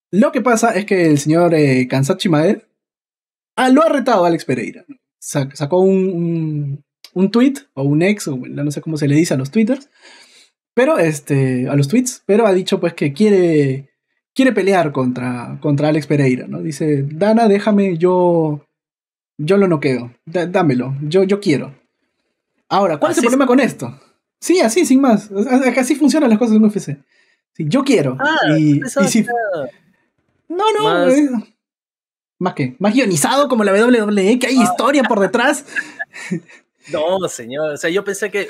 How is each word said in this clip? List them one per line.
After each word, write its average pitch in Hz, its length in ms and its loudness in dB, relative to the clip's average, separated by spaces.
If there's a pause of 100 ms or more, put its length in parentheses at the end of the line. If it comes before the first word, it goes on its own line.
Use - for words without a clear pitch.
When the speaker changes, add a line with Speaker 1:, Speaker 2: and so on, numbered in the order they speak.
(100)
Speaker 1:
Lo 254 220 2
que 262 100 -2
pasa 233 320 0
es 196 100 -4
que 185 220 0
el 147 120 4
señor, 165 360 2
eh, 131 340 2
Khamzat 139 300 -2
Chimaev, 165 480 0 (920)
ah, 262 140 2
lo 285 120 6
ha 320 60 4
retado 220 360 0
a 175 40 2
Alex 165 160 -2
Pereira. 117 400 -6 (340)
Sa-, 139 360 -6
sacó 156 260 -2
un, 190 320 2
un, 160 720 -4 (300)
un 196 160 0
tweet, 262 240 2 (200)
o 135 100 -6
un 147 180 2
ex, 202 260 -2
o 135 80 -6
bueno, 131 280 -8
no 147 60 -4
sé 156 120 -8
cómo 160 140 -6
se 143 120 -2
le 143 60 2
dice 165 200 2
a - 40 0
los 135 120 -6
twitters, 226 380 -2 (840)
pero, 294 240 2
este, 139 720 -2
a 143 80 -2
los 139 120 2
tweets, - 380 -2
pero 214 200 2
ha 196 60 2
dicho, 185 280 -2
pues, 170 140 -2
que 147 180 -4
quiere, 160 760 2 (460)
quiere 262 180 2
pelear 185 400 0
contra, 127 720 -4
contra 147 260 0
Alex 156 180 -2
Pereira, 135 420 0
¿no? 160 140 -10
Dice, 151 460 -2
"Dana, 214 400 2
déjame, 202 500 2
yo, 170 680 0 (720)
yo 170 180 0
lo 196 120 4
noqueo. 135 460 -2 (120)
Da-, 170 200 -4
dámelo, 139 560 0
yo, 170 220 2
yo 202 160 0
quiero". 139 340 -2 (960)
Ahora, 175 300 0
¿cuál 302 140 -2
es - 60 -2
el - 20 2
Speaker 2:
Así - 80 2
Speaker 1:
problema 262 160 2
Speaker 2:
es. 254 40 2
Speaker 1:
con 254 120 4
esto? 147 400 -4 (400)
Sí, 359 200 2
así, 269 240 2
sin 262 160 4
más. 247 300 2
O 196 140 -4
sea, 254 120 2 (240)
así 294 140 -2
funcionan 294 360 2
las 214 80 4
cosas 220 180 2
en 220 80 6
U - 20 4
F 208 140 -2
C. 143 160 -10 (580)
Sí, 160 140 -8
yo 262 160 0
quiero. 143 340 0
Speaker 2:
Ah, 254 400 0
Speaker 1:
Y, 151 220 4
Speaker 2:
pensaba 196 260 -2
Speaker 1:
y - 40 -2
si 220 120 2
Speaker 2:
que - 80 -4
era 190 400 -4 (800)
Speaker 1:
No, 359 240 -4
no, 427 120 -2
Speaker 2:
más 285 280 2
Speaker 1:
es 285 180 2 (1120)
¿Más 180 140 -2
qué? 131 260 -6
¿Más 202 140 0
guionizado 240 520 0
como 226 160 0
la 202 100 0
W 233 280 4
W 208 320 0
E, 247 60 2
que 254 100 -2
hay 262 100 -2
Speaker 2:
Ah. 220 60 4
Speaker 1:
historia 262 400 0
por 202 160 -2
detrás? 233 460 0
Speaker 2:
<laughs> - 960 -12 (300)
No, 170 360 -2
señor. 143 460 -8
O - 20 -8
sea, 165 140 -4
yo 196 120 -2
pensé 202 300 -6
que, 196 160 -4